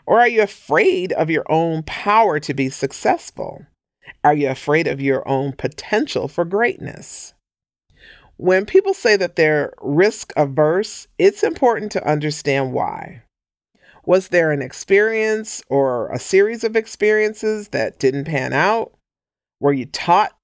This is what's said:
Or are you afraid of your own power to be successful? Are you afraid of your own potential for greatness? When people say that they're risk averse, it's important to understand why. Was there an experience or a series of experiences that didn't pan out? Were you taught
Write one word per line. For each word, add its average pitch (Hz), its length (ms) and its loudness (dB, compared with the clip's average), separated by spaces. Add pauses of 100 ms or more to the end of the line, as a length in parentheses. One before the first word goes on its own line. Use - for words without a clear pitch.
Or 214 140 4
are 240 80 6
you 226 140 2
afraid 190 720 0
of 156 160 0
your 156 200 -2
own 160 340 0
power 202 580 2
to 151 120 -6
be 131 140 -2
successful? - 1000 -4 (600)
Are 147 100 6
you 143 140 0
afraid 151 380 0
of 135 120 -4
your 135 260 0
own 135 280 -2
potential - 720 -4
for 170 160 -4
greatness? - 920 -6 (1040)
When 185 280 2
people 392 280 0
say 214 220 2
that 185 220 -2
they're 151 440 0
risk 160 540 0
averse, 151 720 0 (100)
it's 185 260 2
important 233 500 0
to - 140 -4
understand 147 640 -2
why. - 480 -6 (840)
Was 185 220 2
there 165 240 2
an 143 100 -2
experience 220 1080 0
or 127 420 0
a - 80 -6
series 214 440 2
of 226 120 -2
experiences 214 920 0
that - 280 -4
didn't 139 280 0
pan 131 260 -4
out? 190 400 0 (680)
Were 143 120 4
you 131 120 -2
taught - 580 0